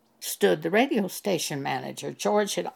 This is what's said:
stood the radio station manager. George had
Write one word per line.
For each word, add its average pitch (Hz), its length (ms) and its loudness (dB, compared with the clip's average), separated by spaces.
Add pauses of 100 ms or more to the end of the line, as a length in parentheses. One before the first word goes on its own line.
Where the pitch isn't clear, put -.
(180)
stood 180 440 2
the 165 80 -2
radio 226 360 2
station 160 560 -2
manager. 139 500 -6
George 208 440 0
had 175 200 -4